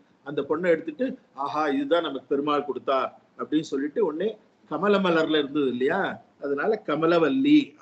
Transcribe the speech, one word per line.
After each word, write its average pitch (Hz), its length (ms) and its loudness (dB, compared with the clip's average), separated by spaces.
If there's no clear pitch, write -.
அந்த 143 180 -6
பொண்ணை 160 240 -2
எடுத்துட்டு, 165 520 -2
"ஆஹா, 147 340 -4
இதுதான் 143 340 0
நமக்கு 139 260 -6
பெருமாள் 147 380 0
கொடுத்தார்" 123 540 -4
அப்படின்னு 147 240 -2
சொல்லிட்டு 147 440 -2
உடனே 170 320 -4
கமல 190 300 0
மலர்ல 160 380 2
இருந்தது 143 300 0
இல்லையா, 131 540 -2
அதனால 143 440 -2
கமலவல்லி 147 960 4